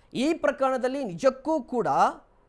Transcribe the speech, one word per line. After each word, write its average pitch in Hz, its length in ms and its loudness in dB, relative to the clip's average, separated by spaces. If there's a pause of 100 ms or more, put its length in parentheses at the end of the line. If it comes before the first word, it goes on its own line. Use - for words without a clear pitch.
(140)
ಈ 277 200 0
ಪ್ರಕರಣದಲ್ಲಿ 262 720 -2
ನಿಜಕ್ಕೂ 262 580 0
ಕೂಡ 226 260 -2 (600)